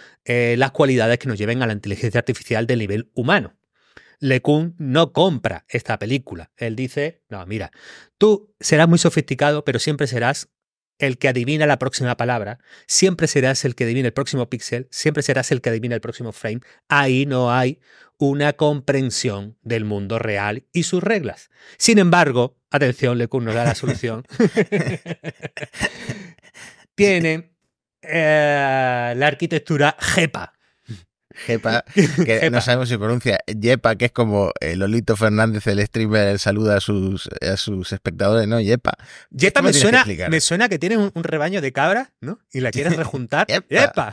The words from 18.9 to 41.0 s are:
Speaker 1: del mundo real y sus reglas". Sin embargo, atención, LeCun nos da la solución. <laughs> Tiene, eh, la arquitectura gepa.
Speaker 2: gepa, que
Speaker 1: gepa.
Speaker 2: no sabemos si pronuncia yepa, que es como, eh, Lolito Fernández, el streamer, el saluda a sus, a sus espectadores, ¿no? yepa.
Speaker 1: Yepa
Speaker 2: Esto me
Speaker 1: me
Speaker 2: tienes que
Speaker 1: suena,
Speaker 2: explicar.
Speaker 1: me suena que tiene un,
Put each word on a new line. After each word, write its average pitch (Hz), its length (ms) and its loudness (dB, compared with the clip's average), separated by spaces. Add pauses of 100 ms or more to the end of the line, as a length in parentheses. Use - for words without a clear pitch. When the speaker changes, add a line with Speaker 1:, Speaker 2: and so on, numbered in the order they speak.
Speaker 1:
del 113 220 -4
mundo 104 360 -4
real 104 520 -4
y 170 120 0
sus 180 180 -2
reglas". - 480 -4 (260)
Sin 226 220 6
embargo, 156 580 4 (140)
atención, 127 480 0
LeCun 120 260 -2
nos 110 120 -2
da 120 80 0
la 117 100 0
solución. 117 500 -6 (140)
<laughs> 170 1040 -2 (1500)
Tiene, 170 580 2 (500)
eh, 139 1120 2
la 139 100 2
arquitectura 151 720 0
gepa. - 540 -2 (840)
Speaker 2:
gepa, 117 480 -2 (120)
que 185 120 6 (340)
Speaker 1:
gepa. 160 100 2
Speaker 2:
no 120 100 2
sabemos 123 300 0
si 120 80 -2
pronuncia 110 480 0
yepa, 110 500 2
que 120 100 0
es 117 60 0
como, 104 480 2
eh, 82 160 -4
Lolito 104 400 0
Fernández, 107 500 2
el 104 200 0
streamer, 107 420 0
el 101 100 0
saluda 104 380 2
a 98 40 2
sus, 95 480 -2 (120)
a 92 160 -2
sus 95 360 -6
espectadores, 101 540 0
¿no? 117 140 0
yepa. 113 320 0 (380)
Speaker 1:
Yepa 190 300 2
Speaker 2:
Esto - 20 2
me 262 60 4
Speaker 1:
me 220 40 4
Speaker 2:
tienes - 0 -
que - 80 4
Speaker 1:
suena, 233 200 6
Speaker 2:
explicar. 185 300 -2
Speaker 1:
me 165 100 2
suena 202 280 0
que 190 100 -2
tiene 214 200 0
un, 202 160 0